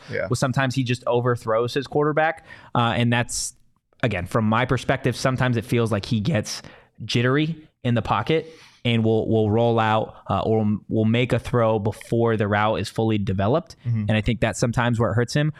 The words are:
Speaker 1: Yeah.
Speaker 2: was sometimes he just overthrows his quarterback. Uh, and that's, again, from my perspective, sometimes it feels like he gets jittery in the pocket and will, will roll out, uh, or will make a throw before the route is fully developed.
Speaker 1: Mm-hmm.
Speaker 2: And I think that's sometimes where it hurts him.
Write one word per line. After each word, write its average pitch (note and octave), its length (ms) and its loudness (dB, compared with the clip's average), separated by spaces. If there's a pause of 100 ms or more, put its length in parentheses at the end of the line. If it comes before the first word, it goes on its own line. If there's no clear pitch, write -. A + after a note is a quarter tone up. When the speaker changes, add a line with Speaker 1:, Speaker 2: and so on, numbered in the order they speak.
(120)
Speaker 1:
Yeah. G2 180 -4
Speaker 2:
was B2 80 0
sometimes C3 380 0
he C3+ 80 0
just A#2+ 240 -4
overthrows A#2+ 680 0
his C#3 140 -4
quarterback. D3+ 580 -2 (300)
Uh, A#2 200 0
and A#2+ 160 2
that's, - 440 -4 (480)
again, F#2 240 -2
from A2+ 180 0
my A2+ 200 2
perspective, C3 500 0
sometimes B2+ 420 0
it A2 80 -2
feels A#2 260 0
like G2+ 140 -2
he A2+ 140 0
gets G#2+ 420 -2 (420)
jittery C3 520 0 (280)
in A#2+ 120 2
the A2 80 0
pocket B2 440 0 (380)
and A#2 180 2
will, A2 240 2
will A2 220 2
roll A2+ 300 2
out, A2 340 0 (160)
uh, G2 120 0
or G#2+ 360 0 (100)
will A2 180 0
make A#2 280 2
a A#2 60 2
throw A2+ 400 0
before A2+ 580 0
the G#2+ 100 0
route G#2 320 2
is G#2+ 100 -4
fully A2 280 0
developed. G2+ 580 -2 (120)
Speaker 1:
Mm-hmm. A2+ 200 0
Speaker 2:
And - 40 2
I G#2+ 100 2
think A2+ 180 -2
that's G#2+ 200 -2
sometimes A#2+ 400 0
where G#2+ 120 2
it G#2+ 40 -2
hurts A#2+ 180 0
him. D3+ 260 0